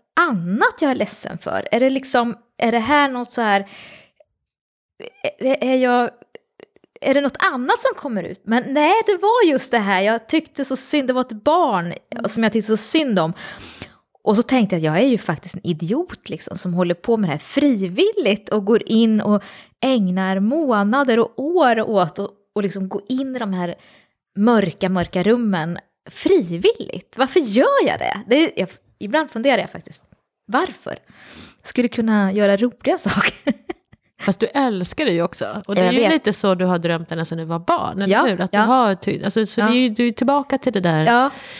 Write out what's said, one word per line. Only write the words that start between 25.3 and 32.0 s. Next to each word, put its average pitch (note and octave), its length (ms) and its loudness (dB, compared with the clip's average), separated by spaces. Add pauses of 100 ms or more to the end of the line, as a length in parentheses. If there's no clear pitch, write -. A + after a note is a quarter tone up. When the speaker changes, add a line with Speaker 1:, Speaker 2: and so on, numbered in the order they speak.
Speaker 1:
frivilligt. A3+ 1080 -2
Varför C4 220 2
gör D#4 480 4
jag - 120 -2
det? B1 280 -4
Det G3+ 160 4
är, D4 120 0
jag, F#3 140 -4 (300)
ibland C4 320 -4
funderar A#3+ 260 0
jag E3+ 120 -4
faktiskt, - 340 -16 (420)
varför? C4+ 540 -4 (600)
Skulle - 260 -2
kunna G#3+ 440 0